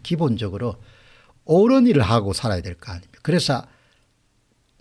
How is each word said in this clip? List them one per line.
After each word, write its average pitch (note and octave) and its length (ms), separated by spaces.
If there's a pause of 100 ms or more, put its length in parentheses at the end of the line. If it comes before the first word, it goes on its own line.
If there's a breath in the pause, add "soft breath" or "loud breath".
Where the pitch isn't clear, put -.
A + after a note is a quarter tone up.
기본적으로 A2 760 (680 soft breath)
옳은 A#3+ 420
일을 D#3 160
하고 G2+ 300
살아야 F#2+ 280
될 F2 160
거 - 160
아닙니까? - 300
그래서 D3+ 420 (1160 soft breath)